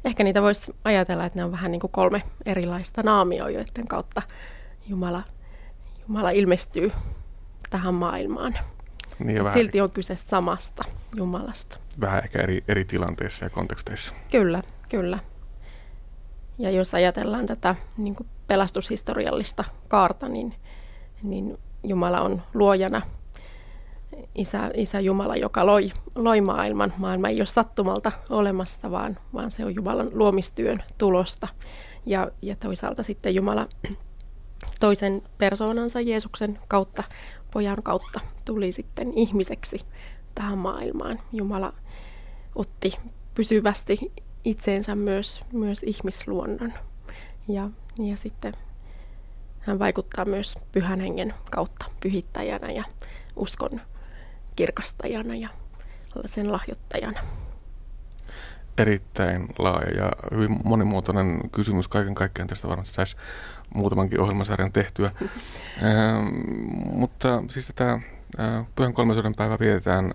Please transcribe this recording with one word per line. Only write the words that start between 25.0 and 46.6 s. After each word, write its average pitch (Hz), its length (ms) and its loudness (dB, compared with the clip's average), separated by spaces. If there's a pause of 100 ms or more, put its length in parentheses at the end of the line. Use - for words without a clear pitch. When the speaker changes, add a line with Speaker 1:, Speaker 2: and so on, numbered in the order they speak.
Speaker 1:
joka - 300 4
loi, 202 260 8 (240)
loi 226 260 6
maailman. 202 560 2
Maailma 190 320 2
ei 220 100 2
ole 208 60 6
sattumalta 208 640 2 (180)
olemassa, 196 600 2
vaan, 190 260 -2 (160)
vaan 226 180 -4
se 220 140 -6
on 185 100 -2
Jumalan 202 380 0
luomistyön 190 680 4 (140)
tulosta. 185 500 4 (580)
Ja, 190 260 0 (100)
ja 196 140 -4
toisaalta - 480 -4
sitten 196 320 0
Jumala 208 320 2 (1120)
toisen 202 420 4 (160)
persoonansa 226 640 2
Jeesuksen 214 640 -2
kautta, 196 360 2 (480)
Pojan 202 320 0
kautta, - 360 -2 (260)
tuli 202 260 0
sitten - 420 -6
ihmiseksi 202 680 2 (560)
tähän 202 220 -2
maailmaan. - 600 -4 (120)
Jumala 208 420 -2 (840)
otti - 360 -2 (440)
pysyvästi 214 640 4 (440)
itseensä 208 520 0
myös, 202 460 0 (120)
myös 208 300 0
ihmisluonnon. 208 880 -4 (760)